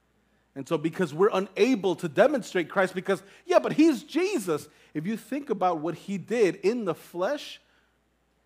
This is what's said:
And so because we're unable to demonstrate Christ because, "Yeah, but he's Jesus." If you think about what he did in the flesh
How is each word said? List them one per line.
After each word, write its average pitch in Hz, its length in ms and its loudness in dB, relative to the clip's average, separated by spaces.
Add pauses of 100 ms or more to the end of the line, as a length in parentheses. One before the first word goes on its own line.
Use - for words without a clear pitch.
(540)
And 135 120 -10
so 165 120 0
because 160 340 -4
we're 180 180 4
unable 202 640 2
to 180 120 -6
demonstrate 190 600 0
Christ 190 240 0
because, 190 280 -2 (220)
"Yeah, 349 140 4
but - 160 0
he's 285 280 4
Jesus." 254 640 -2 (280)
If 156 120 -6
you 220 120 -4
think 277 320 -8
about 180 300 0
what 160 140 -4
he 196 220 -10
did 185 400 0
in 226 300 -2
the 165 80 0
flesh 208 640 -8 (840)